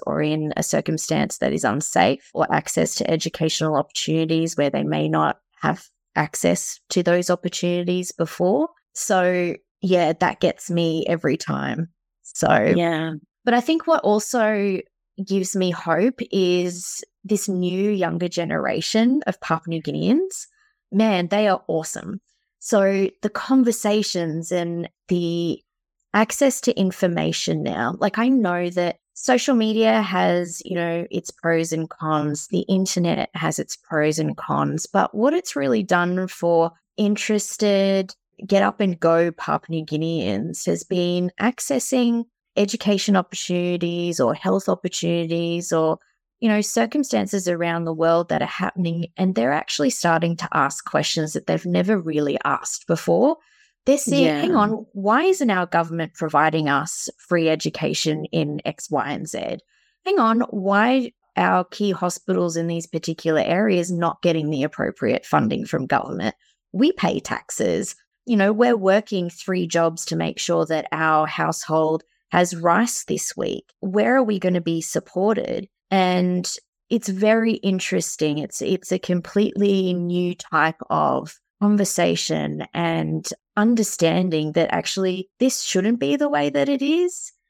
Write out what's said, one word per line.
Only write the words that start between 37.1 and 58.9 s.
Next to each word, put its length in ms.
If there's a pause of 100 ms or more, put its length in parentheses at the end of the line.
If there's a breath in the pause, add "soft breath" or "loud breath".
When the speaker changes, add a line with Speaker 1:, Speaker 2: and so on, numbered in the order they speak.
Speaker 1:
get 160
up 180
and 180
go 340
Papua 440
New 100
Guineans 800
has 180
been 460 (100)
accessing 840 (320)
education 600
opportunities 1040
or 140
health 340
opportunities 1040
or, 260 (420)
you 80
know, 140
circumstances 840
around 360
the 80
world 380
that 120
are 40
happening. 600 (100)
And 180
they're 180
actually 380
starting 480
to 140
ask 320
questions 500
that 120
they've 200
never 320
really 460
asked 420
before. 500 (500 soft breath)
They're 120
saying, 260
Speaker 2:
Yeah. 160
Speaker 1:
"Hang 140
on, 160 (220)
why 320
isn't 260
our 160
government 480
providing 540
us 400 (100)
free 300
education 800
in 380
X, 260